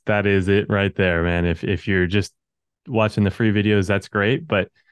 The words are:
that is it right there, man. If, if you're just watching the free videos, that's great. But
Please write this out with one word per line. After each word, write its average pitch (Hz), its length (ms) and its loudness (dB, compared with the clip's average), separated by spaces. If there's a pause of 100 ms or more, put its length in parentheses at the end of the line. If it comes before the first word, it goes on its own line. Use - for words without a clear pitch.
that 104 180 0
is 98 220 2
it 101 220 2
right 101 260 0
there, 87 300 0
man. 85 200 0
If, 85 200 -2
if 95 240 -4
you're 92 180 2
just 95 260 -2 (540)
watching 110 380 0
the 98 80 0
free 113 180 0
videos, 101 380 2
that's 98 180 -2
great. 113 400 -2
But 101 240 -2 (220)